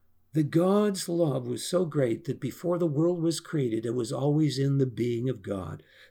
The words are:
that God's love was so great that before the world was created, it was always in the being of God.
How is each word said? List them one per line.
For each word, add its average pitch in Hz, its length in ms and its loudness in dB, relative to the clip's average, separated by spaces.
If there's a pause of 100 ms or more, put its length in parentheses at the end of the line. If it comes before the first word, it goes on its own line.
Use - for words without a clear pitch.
(340)
that 147 180 0
God's 190 560 2
love 151 400 0
was 120 180 -6
so 180 200 0
great 127 400 0
that 123 160 -6
before 170 360 -4
the 170 100 2
world 165 340 2
was 160 180 0
created, 117 460 -2
it 120 100 -2
was 120 160 -2
always 139 480 2
in 139 200 2
the 135 60 4
being 120 440 -2
of 110 120 -6
God. 95 400 -6 (300)